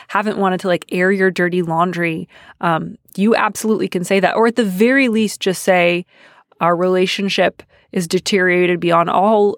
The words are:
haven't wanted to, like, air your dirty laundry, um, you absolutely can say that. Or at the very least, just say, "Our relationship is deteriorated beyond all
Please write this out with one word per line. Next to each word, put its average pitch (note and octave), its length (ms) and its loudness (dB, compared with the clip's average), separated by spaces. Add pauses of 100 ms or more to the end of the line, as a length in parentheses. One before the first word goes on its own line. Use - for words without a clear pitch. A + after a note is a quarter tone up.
haven't G#3 300 -2
wanted F#3 220 0
to, G3 80 -6
like, F3 240 0
air F#3 180 0
your F#3+ 200 2
dirty F3+ 320 -2
laundry, E3+ 680 -2 (320)
um, E3 380 -4 (180)
you G#3 180 2
absolutely G#3+ 540 -2
can F3+ 160 -4
say F#3+ 160 0
that. F3 160 2
Or A3+ 100 2
at A#3 100 0
the A#3+ 80 0
very A#3+ 440 2
least, A3 320 -2
just F#3 220 -2
say, F3 420 2 (560)
"Our E3+ 160 2
relationship F#3 840 0 (280)
is F3+ 160 -4
deteriorated F3+ 760 0
beyond E3+ 280 2
all G#3 500 2